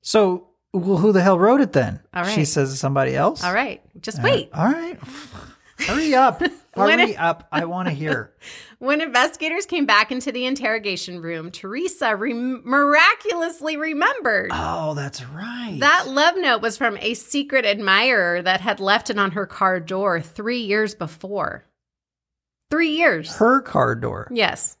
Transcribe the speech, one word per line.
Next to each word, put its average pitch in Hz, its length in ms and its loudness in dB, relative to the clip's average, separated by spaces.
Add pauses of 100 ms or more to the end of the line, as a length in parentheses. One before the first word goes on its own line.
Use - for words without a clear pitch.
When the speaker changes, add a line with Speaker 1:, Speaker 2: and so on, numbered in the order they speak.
Speaker 1:
So, 185 480 2 (240)
well, 190 260 0
who 208 140 4
the 185 100 4
hell 190 160 6
wrote 226 220 6
it 254 120 2
then? 104 280 0 (140)
Speaker 2:
All 175 100 -4
Speaker 1:
She 208 140 0
Speaker 2:
right. 147 100 2
Speaker 1:
says 135 240 0
it's 135 80 -8
somebody 135 340 0
else? 175 300 0
Speaker 2:
All 180 80 0
right. 220 300 -4 (180)
Just - 200 -8
Speaker 1:
Uh, - 40 -4
Speaker 2:
wait. 453 300 2
Speaker 1:
all 156 180 0
right. 339 260 -4 (840)
Hurry 294 340 0
up. 254 320 4
Speaker 2:
<laughs> - 60 0 (220)
When 302 260 4
Speaker 1:
Hurry 320 100 4
Speaker 2:
it 202 80 -8
Speaker 1:
up. 165 340 -2
I 156 140 -2
wanna 180 240 -4
hear. 143 420 -4 (240)
Speaker 2:
<laughs> - 220 -20
When 285 240 0
investigators 311 640 -2
came 339 180 0
back 220 260 4
into 254 220 -6
the 247 140 -4
interrogation 214 760 -4
room, 165 320 -8
Teresa 233 640 -4
rem-, 240 480 -6
miraculously 320 1120 2
remembered. 302 760 0
Speaker 1:
Oh, 156 400 -4
that's 139 320 -8
right. 214 540 -10
Speaker 2:
That 302 280 4
love 294 300 2
note 277 240 0
was 220 160 -2
from 226 180 -2
a 220 180 -4
secret 277 520 -2
admirer 202 760 2
that 185 200 0
had 202 180 -2
left 202 300 0
it 208 80 -2
on 196 140 2
her 196 140 -4
car 185 340 0
door 185 420 -2
three 226 400 -6
years 214 340 -2
before. 185 680 -8 (1040)
Three 311 260 0
years. 240 400 0
Speaker 1:
Her 247 240 4
car 123 340 0
door? 117 380 -8
Speaker 2:
Yes. - 480 -2